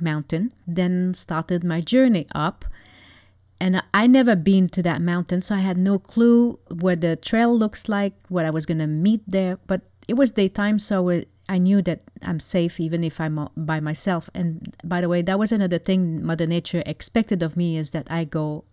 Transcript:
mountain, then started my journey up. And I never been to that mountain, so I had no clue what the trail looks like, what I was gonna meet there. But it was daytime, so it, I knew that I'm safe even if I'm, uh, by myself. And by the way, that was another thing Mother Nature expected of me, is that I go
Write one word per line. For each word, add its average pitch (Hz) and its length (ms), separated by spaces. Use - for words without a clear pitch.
mountain, 160 540
then 180 460
started 170 500
my 170 200
journey 233 520
up. 156 300
And 185 220
I 214 140
never 247 280
been 185 360
to 185 120
that 170 200
mountain, 175 400
so - 120
I 202 40
had 190 180
no 190 220
clue 233 600
what 170 320
the 165 140
trail 233 380
looks 220 320
like, 202 280
what 175 160
I 160 40
was 156 140
gonna 160 220
meet 175 400
there. 190 400
But 190 160
it 214 60
was 254 160
daytime, 208 480
so 185 320
it, 175 180
I 190 120
knew 190 240
that 170 220
I'm 170 180
safe 170 400
even 165 240
if 160 160
I'm, 156 180
uh, 147 160
by 156 260
myself. 165 520
And 165 500
by 175 200
the 175 80
way, 175 100
that 190 180
was 214 140
another 185 260
thing 170 460
Mother 165 220
Nature 170 400
expected 202 560
of 160 120
me, 170 220
is 156 140
that - 200
I 165 140
go 151 480